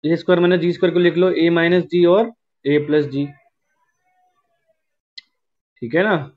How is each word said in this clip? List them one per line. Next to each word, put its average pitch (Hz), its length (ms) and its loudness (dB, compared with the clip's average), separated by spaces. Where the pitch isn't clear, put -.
ए 160 120 0
स्क्वायर 175 240 0
माइनस 175 200 2
जी 175 120 -2
स्क्वायर 170 220 -2
को 180 60 2
लिख 170 160 2
लो 180 160 2
a 165 200 0
minus 170 340 0
जी 175 200 0
और 196 180 4
a 147 220 0
plus 147 200 0
जी, 139 200 -6
ठीक 120 120 -10
है 175 100 2
ना? 208 120 0